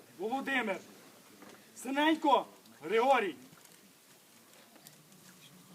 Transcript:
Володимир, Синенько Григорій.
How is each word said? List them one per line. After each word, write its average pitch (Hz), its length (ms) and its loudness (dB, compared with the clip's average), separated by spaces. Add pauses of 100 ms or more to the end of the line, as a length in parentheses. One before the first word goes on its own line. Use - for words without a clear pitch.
(180)
Володимир, 226 640 -4 (960)
Синенько 294 720 2 (360)
Григорій. 220 540 2 (2500)